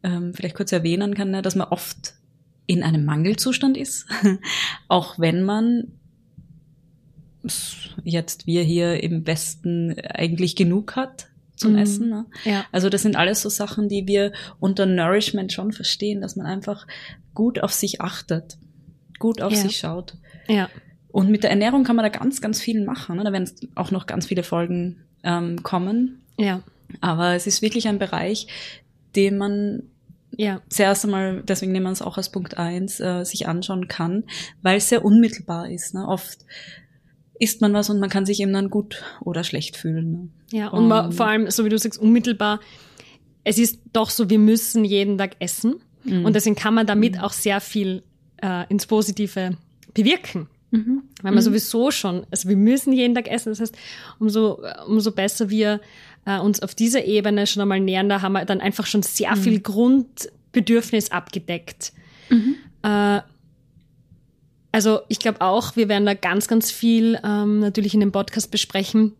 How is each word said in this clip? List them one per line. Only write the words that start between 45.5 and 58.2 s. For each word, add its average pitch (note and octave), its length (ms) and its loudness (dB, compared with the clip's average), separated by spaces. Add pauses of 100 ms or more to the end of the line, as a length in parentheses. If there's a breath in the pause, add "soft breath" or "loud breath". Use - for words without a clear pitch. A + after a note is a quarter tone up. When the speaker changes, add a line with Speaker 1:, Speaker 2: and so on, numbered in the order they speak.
Speaker 1:
Mhm. F#3 200 0
Speaker 2:
Und G#3+ 120 4
deswegen G#3+ 180 2
kann A3 200 0
man A3 120 2
damit G#3 300 2
Speaker 1:
Mhm. F3 60 -6
Speaker 2:
auch G3+ 100 -4
sehr G3+ 280 0
viel, F#3+ 440 -4 (360)
äh, F3+ 280 -4
ins G3+ 180 0
Positive G3 680 -2 (380)
bewirken. G#3+ 540 0 (220)
Speaker 1:
Mhm. A#3 320 0 (200)
Speaker 2:
Weil F#3+ 100 -2
man A3+ 100 6
Speaker 1:
Mhm. A#3 40 4
Speaker 2:
sowieso A3+ 440 0
schon, F3+ 400 -4
also F#3 180 -6
wir G3+ 80 4
müssen B3+ 360 4
jeden B3 240 2
Tag A#3+ 120 -4
essen. A3+ 220 -4
Das G#3+ 100 -6
heißt, A3+ 160 -6 (440 loud breath)
umso, G#3+ 400 2 (260)
umso G#3+ 240 2
besser G3 400 -2
wir, G#3 300 2 (460 loud breath)
äh, G3 120 0
uns G3+ 240 2
auf - 140 -10
dieser A#3 280 2
Ebene G#3 440 2
schon G3+ 140 -2
einmal G3 180 2
nähern, F#3+ 280 2
da G3 140 0